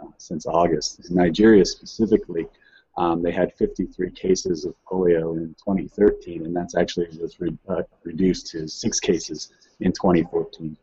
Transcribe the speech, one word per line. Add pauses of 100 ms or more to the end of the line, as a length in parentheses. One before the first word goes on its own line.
uh, (100)
since
August.
In
Nigeria
specifically, (500)
um,
they
had
fifty-three
cases
of (100)
polio
in
twenty
thirteen,
and
that's
actually (100)
was
re-, (120)
uh, (200)
reduced
to
six
cases (260)
in
twenty
fourteen.